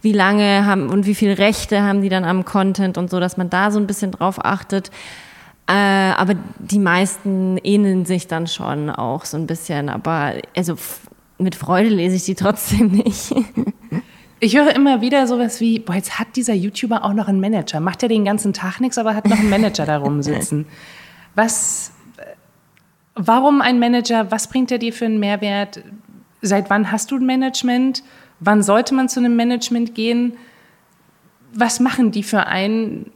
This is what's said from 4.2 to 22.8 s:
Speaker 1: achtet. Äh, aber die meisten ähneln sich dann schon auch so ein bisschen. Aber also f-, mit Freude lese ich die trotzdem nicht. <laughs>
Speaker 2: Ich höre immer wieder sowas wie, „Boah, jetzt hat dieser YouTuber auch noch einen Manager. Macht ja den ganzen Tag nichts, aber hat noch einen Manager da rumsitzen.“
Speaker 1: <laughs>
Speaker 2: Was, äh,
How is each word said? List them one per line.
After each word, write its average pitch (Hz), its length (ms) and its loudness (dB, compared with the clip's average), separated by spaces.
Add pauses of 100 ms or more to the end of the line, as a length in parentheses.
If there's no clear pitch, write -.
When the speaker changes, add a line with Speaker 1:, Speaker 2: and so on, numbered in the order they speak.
Speaker 1:
achtet. 196 460 -4 (760)
Äh, 180 60 2
aber 196 600 2 (240)
die - 220 -2
meisten 185 840 0
ähneln 196 420 2
sich 175 220 -2
dann 165 200 -4
schon 147 420 -4
auch 120 360 -6
so - 120 -8
ein 160 80 -4
bisschen. 147 440 -6
Aber 156 440 -2 (240)
also 175 160 -2
f-, - 280 -12 (360)
mit 185 180 -2
Freude 185 340 0
lese 185 260 2
ich 180 100 -4
die 190 100 -4
trotzdem 208 520 0
nicht. 202 520 0
<laughs> 220 60 0 (960)
Speaker 2:
Ich 226 140 4
höre 294 180 6
immer 269 260 4
wieder 262 260 2
sowas 233 340 0
wie, 226 160 2
„Boah, 220 160 -4
jetzt - 240 -4
hat 226 180 -6
dieser 233 200 0
YouTuber 208 500 -2
auch 202 80 0
noch 208 140 0
einen 196 120 2
Manager. 190 400 -2
Macht 175 220 -2
ja 247 60 0
den 220 180 2
ganzen 202 280 0
Tag 185 280 -8
nichts, 247 160 -2
aber 220 160 0
hat 214 140 -2
noch 208 100 4
einen 208 140 2
Manager 202 340 2
da 151 120 0
rumsitzen.“ 147 680 -2 (340)
Speaker 1:
<laughs> - 360 -16
Speaker 2:
Was, - 560 -2 (260)
äh, - 60 -20 (920)